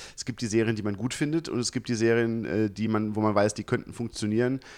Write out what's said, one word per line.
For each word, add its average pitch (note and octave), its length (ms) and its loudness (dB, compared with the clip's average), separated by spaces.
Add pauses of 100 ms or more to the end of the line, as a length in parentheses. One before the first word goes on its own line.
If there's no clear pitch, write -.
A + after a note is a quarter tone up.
(160)
es - 100 -12
gibt A#2 160 -6
die A#2+ 60 -2
Serien, A2 280 2
die G#2+ 80 -6
man G2+ 140 -2
gut A#2+ 180 -4
findet D#3 340 -2
und A#2 100 -2
es A#2 120 -2
gibt - 160 -6
die A#2+ 80 0
Serien, A2+ 500 2
äh, G#2 240 2
die G2+ 180 -2
man, G#2+ 280 0
wo G#2+ 60 0
man G#2+ 120 4
weiß, G#2 220 4
die G#2+ 80 -6
könnten - 300 -4
funktionieren. A#2 640 0 (180)